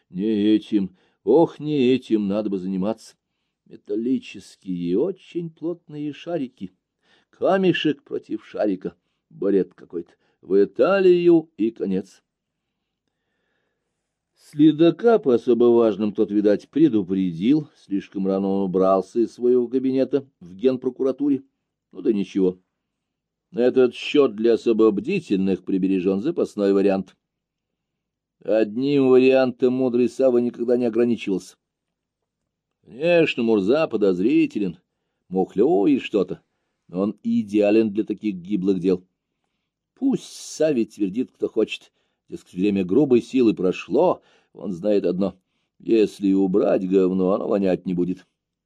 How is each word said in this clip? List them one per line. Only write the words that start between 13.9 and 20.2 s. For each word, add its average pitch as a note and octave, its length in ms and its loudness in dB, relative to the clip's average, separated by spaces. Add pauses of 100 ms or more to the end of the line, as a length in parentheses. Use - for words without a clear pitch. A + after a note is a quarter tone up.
Следака E3 840 2
по C3 140 2
особо A#2+ 320 2
важным A2 460 2
тот, G2 200 -2
видать, G#2 360 0
предупредил. G#2 1080 0
Слишком F#2+ 500 -8
рано G2 220 -2
он G2 140 -2
убрался F#2+ 580 0
из A2 120 -2
своего A#2+ 360 0
кабинета C3 580 -2 (140)